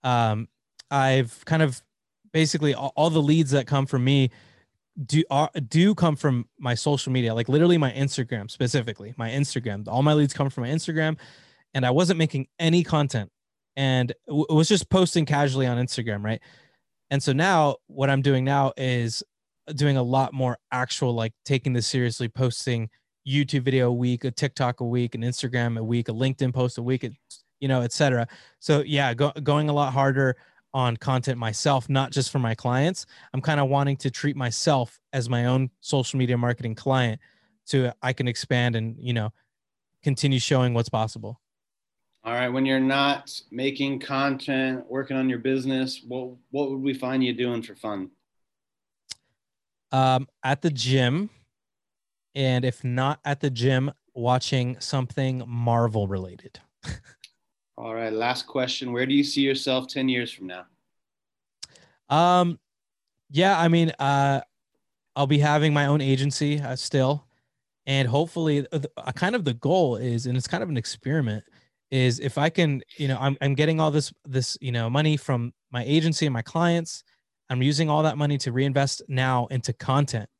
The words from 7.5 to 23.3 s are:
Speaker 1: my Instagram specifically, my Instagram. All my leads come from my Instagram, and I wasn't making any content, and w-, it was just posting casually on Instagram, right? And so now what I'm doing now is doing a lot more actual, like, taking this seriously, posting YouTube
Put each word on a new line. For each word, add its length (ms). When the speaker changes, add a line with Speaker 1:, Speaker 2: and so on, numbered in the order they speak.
Speaker 1:
my 160
Instagram 580
specifically, 640
my 140
Instagram. 580
All 160
my 100
leads 200
come 160
from 140
my 60
Instagram, 480
and 120
I 60
wasn't 280
making 280
any 240
content, 480
and 360
w-, 220
it 40
was 140
just 220
posting 360
casually 400
on 120
Instagram, 480
right? 160
And 140
so 80
now 460
what 220
I'm 120
doing 220
now 320
is 480
doing 220
a 80
lot 300
more 240
actual, 400
like, 180
taking 260
this 160
seriously, 400
posting 600
YouTube 360